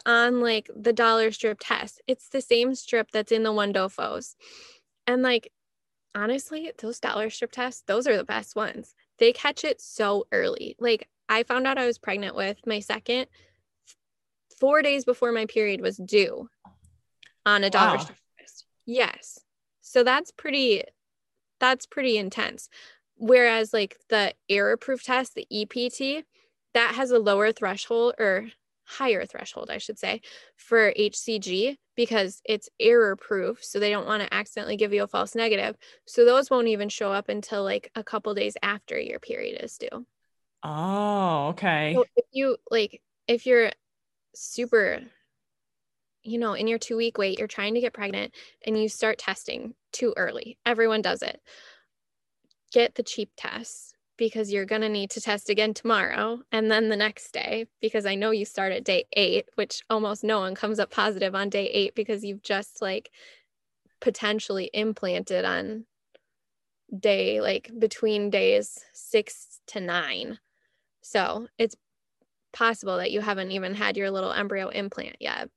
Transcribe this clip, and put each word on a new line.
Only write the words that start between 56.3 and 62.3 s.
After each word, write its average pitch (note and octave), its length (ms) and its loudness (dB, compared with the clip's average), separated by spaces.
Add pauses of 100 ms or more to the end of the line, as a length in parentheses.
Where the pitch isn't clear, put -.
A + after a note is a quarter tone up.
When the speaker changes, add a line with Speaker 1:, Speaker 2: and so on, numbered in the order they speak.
Speaker 1:
and A3 180 2
then A3 200 4
the G#3+ 80 0
next G#3+ 360 -4
day, A3+ 340 -6 (140)
because G#3+ 240 0
I G3 120 -2
know G#3+ 160 0
you G#3 120 0
start F#3+ 280 -4
at - 120 -4
day F#3 280 2
eight, G3 420 2
which - 340 -6
almost G#3+ 360 -2
no G#3+ 160 2
one F#3 160 -4
comes G#3 240 -2
up - 100 -2
positive G3 460 0
on G3 140 -2
day G3+ 180 -2
eight G3 260 0
because G#3+ 300 -4
you've G3+ 180 -8